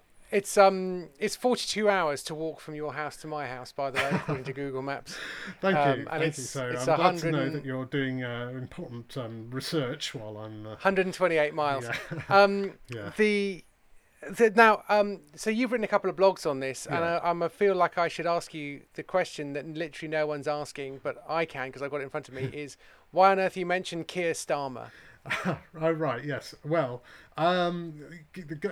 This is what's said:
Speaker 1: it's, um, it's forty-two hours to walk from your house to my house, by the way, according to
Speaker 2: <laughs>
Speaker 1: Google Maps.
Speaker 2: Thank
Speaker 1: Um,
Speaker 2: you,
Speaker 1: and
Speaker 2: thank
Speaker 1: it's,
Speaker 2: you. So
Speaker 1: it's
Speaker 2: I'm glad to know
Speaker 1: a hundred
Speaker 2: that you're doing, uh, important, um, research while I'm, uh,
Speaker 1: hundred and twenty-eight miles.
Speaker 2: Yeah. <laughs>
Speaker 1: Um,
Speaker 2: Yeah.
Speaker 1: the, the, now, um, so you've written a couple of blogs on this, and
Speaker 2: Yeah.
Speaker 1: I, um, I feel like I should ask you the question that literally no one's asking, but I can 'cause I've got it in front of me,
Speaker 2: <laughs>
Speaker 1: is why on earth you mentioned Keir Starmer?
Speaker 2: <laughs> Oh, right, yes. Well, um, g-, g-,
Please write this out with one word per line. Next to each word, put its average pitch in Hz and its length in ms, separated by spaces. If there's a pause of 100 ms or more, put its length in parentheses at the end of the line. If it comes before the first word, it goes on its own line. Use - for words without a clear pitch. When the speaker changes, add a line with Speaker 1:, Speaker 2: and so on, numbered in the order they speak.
(300)
Speaker 1:
it's, 208 280
um, 185 500 (120)
it's 208 160
forty-two 214 540
hours 165 340
to 160 120
walk 160 240
from 156 160
your 151 180
house 147 240
to - 100
my 147 200
house, 123 240
by 139 200
the 131 80
way, 135 120
according 147 340
to 139 80
Speaker 2:
<laughs> 139 80
Speaker 1:
Google 135 200
Maps. 139 360 (440)
Speaker 2:
Thank 190 160
Speaker 1:
Um, 143 100
Speaker 2:
you, 139 140
Speaker 1:
and - 80
Speaker 2:
thank 160 140
Speaker 1:
it's, 160 140
Speaker 2:
you. 131 60
So 127 240
Speaker 1:
it's 123 200
Speaker 2:
I'm 160 100
glad 175 220
to 165 120
know 151 60
Speaker 1:
a 139 40
hundred 139 120
Speaker 2:
that 143 120
you're 131 200
doing, 131 380
uh, 120 320
important, 123 640
um, 113 340
research 135 640
while 107 240
I'm, 107 300
uh, 107 80
Speaker 1:
hundred 190 300
and 185 80
twenty-eight 156 400
miles. 143 320
Speaker 2:
Yeah. 135 440
<laughs> - 0
Speaker 1:
Um, 196 440 (160)
Speaker 2:
Yeah. 101 280
Speaker 1:
the, 202 460 (640)
the, 220 220
now, 220 380
um, 208 320 (140)
so - 140
you've 220 220
written 226 140
a - 20
couple 202 220
of 165 60
blogs 185 340
on 135 100
this, 135 260
and 165 140
Speaker 2:
Yeah. 170 180
Speaker 1:
I, - 120
um, 170 140
I 165 40
feel 196 280
like 175 220
I 170 100
should 160 200
ask 170 260
you 143 280 (120)
the 156 100
question 151 500
that 143 140
literally 156 420
no 151 180
one's 147 200
asking, 143 560
but - 240
I 160 180
can 131 260
'cause 127 100
I've 139 100
got 143 100
it - 20
in 139 60
front 147 180
of 127 60
me, 131 100
Speaker 2:
<laughs> 135 100
Speaker 1:
is 147 240 (340)
why 185 200
on 190 80
earth 190 180
you 180 80
mentioned 175 420
Keir 170 260
Starmer? 131 600
Speaker 2:
<laughs> - 640 (240)
Oh, 160 100
right, 143 320
yes. 139 400
Well, 147 400 (340)
um, 175 600 (340)
g-, 190 100
g-, 156 280